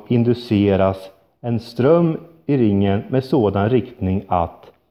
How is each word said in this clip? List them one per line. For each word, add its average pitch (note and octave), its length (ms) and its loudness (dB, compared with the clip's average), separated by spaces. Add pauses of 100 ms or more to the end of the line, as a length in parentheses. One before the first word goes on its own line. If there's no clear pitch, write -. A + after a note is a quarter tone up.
induceras G2+ 1040 0 (300)
en A#2 200 -6
ström E3 600 0 (260)
i C#3+ 100 0
ringen G2+ 520 2
med - 160 -2
sådan G2+ 440 0
riktning F#2+ 600 -2
att - 440 -4 (180)